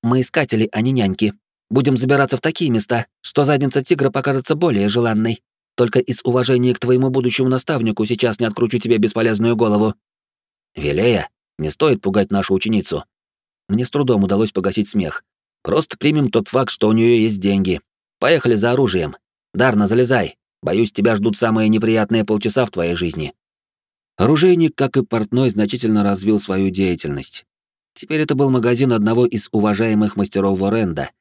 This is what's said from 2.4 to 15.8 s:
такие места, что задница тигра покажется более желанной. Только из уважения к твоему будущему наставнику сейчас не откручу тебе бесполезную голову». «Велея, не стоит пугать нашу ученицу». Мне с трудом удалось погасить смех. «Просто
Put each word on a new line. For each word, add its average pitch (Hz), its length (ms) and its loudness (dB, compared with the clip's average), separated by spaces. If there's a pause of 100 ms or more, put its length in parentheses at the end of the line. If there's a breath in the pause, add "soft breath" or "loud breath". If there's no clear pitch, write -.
такие 160 300 -2
места, 113 360 -2 (140)
что - 220 -2
задница 139 400 0
тигра 139 260 0
покажется 135 460 -2
более 120 340 0
желанной. 113 520 0 (340)
Только 120 240 2
из - 240 -4
уважения 123 500 2
к - 60 -4
твоему 127 300 2
будущему 127 400 0
наставнику 117 560 -2
сейчас 113 340 -2
не 117 60 0
откручу 113 340 -2
тебе 113 180 0
бесполезную 113 580 0
голову». 107 400 2 (800)
«Велея, 78 540 0 (280)
не 78 120 -6
стоит 127 320 0
пугать 98 300 0
нашу 98 220 0
ученицу». 95 500 -2 (640)
Мне 113 180 0
с - 40 -10
трудом 123 340 2
удалось 98 280 0
погасить 98 360 -2
смех. 87 360 -4 (400)
«Просто - 340 -2